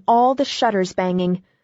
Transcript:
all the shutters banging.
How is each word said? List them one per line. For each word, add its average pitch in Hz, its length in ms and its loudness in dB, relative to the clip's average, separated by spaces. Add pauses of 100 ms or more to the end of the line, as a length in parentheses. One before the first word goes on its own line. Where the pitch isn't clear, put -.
all 240 280 4
the 269 100 -2
shutters 202 480 -2
banging. 180 480 -2 (220)